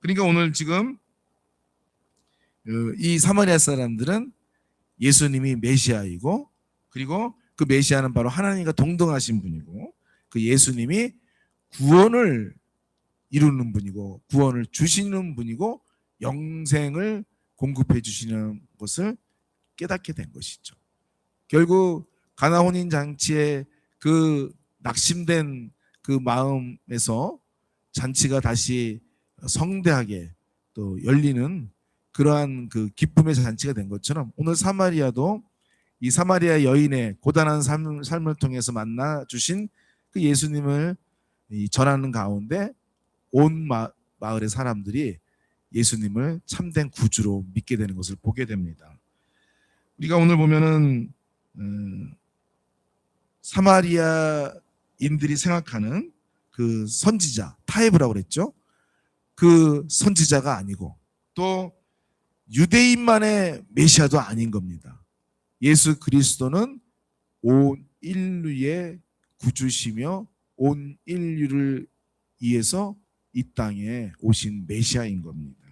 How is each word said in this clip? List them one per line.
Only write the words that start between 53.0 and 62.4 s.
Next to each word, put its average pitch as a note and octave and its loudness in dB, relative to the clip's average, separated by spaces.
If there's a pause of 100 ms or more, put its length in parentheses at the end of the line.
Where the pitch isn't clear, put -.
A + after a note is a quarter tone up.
사마리아인들이 D#3+ 0
생각하는 E3 -2 (380)
그 A2+ -4
선지자, C#3+ -2 (100)
타이브라고 F3+ 4
그랬죠. C#3+ -4 (800)
그 D#3+ 6
선지자가 D3 2
아니고, F#2+ -10 (360)
또 F#3 -4 (800)